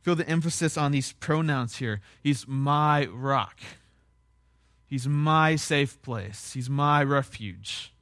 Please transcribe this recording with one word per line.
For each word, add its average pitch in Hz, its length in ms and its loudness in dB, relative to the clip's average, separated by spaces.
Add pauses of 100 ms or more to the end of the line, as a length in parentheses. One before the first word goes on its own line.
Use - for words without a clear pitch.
feel 175 140 0
the 160 140 -2
emphasis 165 480 0
on 143 160 0
these 135 180 0
pronouns 151 640 -2
here. 110 220 -4 (240)
He's 143 240 0
my 143 600 2
rock. 127 520 -2 (1300)
He's 135 220 -4
my 156 480 4
safe 143 440 0
place. 104 520 -10
He's 127 160 -6
my 147 340 4
refuge. 113 880 -4 (100)